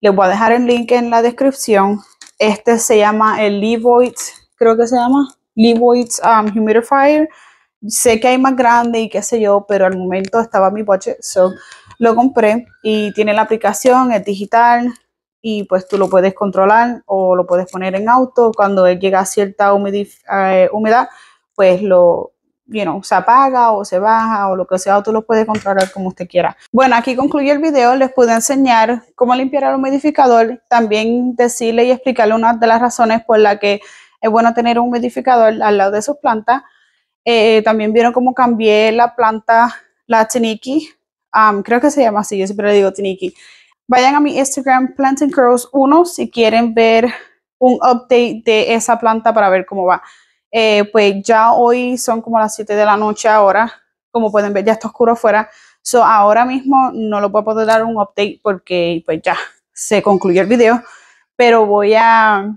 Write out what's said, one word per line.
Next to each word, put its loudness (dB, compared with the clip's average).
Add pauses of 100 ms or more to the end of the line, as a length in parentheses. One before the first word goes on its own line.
Les 2
voy 2
a 2
dejar 0
el 0
link 0
en 0
la 2
descripción. 0 (400)
Este 0
se 0
llama 0
el -2
Levoit, 0 (400)
creo 2
que 0
se -2
llama, 0 (280)
Levoit, 2 (120)
um, 0
Humidifier. 0 (600)
Sé -2
que 0
hay 2
más 0
grande 0
y -6
qué -6
sé -4
yo, 0
pero 0
al -4
momento -4
estaba 0
en -2
mi -8
budget, -2
so 0 (480)
lo 2
compré 0 (160)
y -2
tiene -2
la 0
aplicación, 0
es -2
digital 0 (480)
y -6
pues -4
tú -4
lo 0
puedes 2
controlar 0
o 0
lo -2
puedes -2
poner -8
en -4
auto. 2
Cuando 0
él 2
llega 0
a 0
cierta -2
humedif-, -4 (100)
eh, 0
humedad, 0 (460)
pues 2
lo, 2 (340)
you -8
know, -6
se -2
apaga 2
o -4
se -4
baja 0
o -2
lo -6
que -4
sea, 0
tú -6
lo -4
puedes 0
controlar -2
como -8
usted -14
quiera. -2 (160)
Bueno, 2
aquí -2
concluye -2
el 0
video. 2
Les 0
pude 2
enseñar 0 (120)
cómo 0
limpiar -2
el 0
humidificador, 0
también 0
decirle 0
y 0
explicarle 0
una 2
de 0
las 2
razones 0
por 2
la 2
que -2 (400)
es -2
bueno 2
tener 0
un -2
humidificador 0
al 0
lado 0
de -4
sus -6
plantas. -2 (600)
Eh, 2
también 0
vieron 2
cómo 0
cambié 2
la 0
planta, 0 (300)
la 0
Tiniki, -4 (440)
um, 2
creo -2
que 2
se -2
llama 0
así, -6
yo -2
siempre -4
le 2
digo 2
Tiniki. -8 (560)
Vayan 2
a 2
mi 0
Instagram, -2
Plants -2
and -2
Curls 2
uno, 2
si -6
quieren 0
ver 2 (480)
un 2
update 0
de 0
esa -2
planta 0
para 2
ver 0
cómo -6
va. 0 (480)
Eh, 2
pues 0
ya 2
hoy 0
son -4
como -4
las -2
siete -8
de 2
la 2
noche -2
ahora. 2 (400)
Como -2
pueden -2
ver, -4
ya 2
está -8
oscuro 0
afuera. 0 (320)
So, 2
ahora 4
mismo 0
no -6
lo -2
puedo -2
poder -4
dar 0
un -6
update -4
porque, -4
pues, -6
ya -2 (340)
se -4
concluyó 0
el 0
video. 2 (540)
Pero 4
voy 0
a 2 (120)